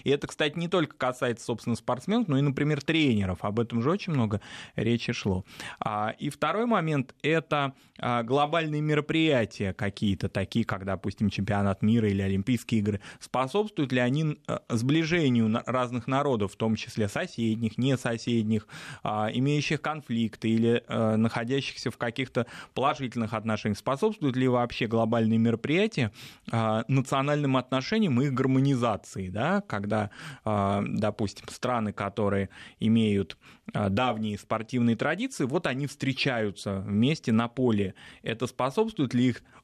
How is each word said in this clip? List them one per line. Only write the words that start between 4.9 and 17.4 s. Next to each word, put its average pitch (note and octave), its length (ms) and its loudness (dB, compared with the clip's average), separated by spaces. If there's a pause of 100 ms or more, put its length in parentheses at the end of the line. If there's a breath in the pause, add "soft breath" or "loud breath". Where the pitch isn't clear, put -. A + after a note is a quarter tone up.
шло. F#2+ 320 -2 (360 loud breath)
А, G#2+ 400 -4
и C#3+ 100 -4
второй F3 380 -2
момент — D#3+ 560 0
это, D3+ 500 0 (240 soft breath)
а, A#2+ 240 0 (220)
глобальные D3+ 380 0
мероприятия D3+ 920 2
какие-то, G2+ 540 -2
такие G2+ 380 -2
как, F#2+ 180 -4
допустим, G2 460 -2
чемпионат G2+ 520 0
мира A2 280 4
или G2 120 2
Олимпийские G2 600 0
игры. G2+ 180 0 (220 loud breath)
Способствуют C3+ 720 -2
ли B2+ 80 2
они, D3 360 0 (120)
э, - 80 -2 (100)
сближению C3+ 800 2
на-, A2+ 180 0
разных B2 420 -2
народов, C3 440 0
в - 60 -20
том A2+ 180 0
числе - 320 -4
соседних, A2+ 720 -2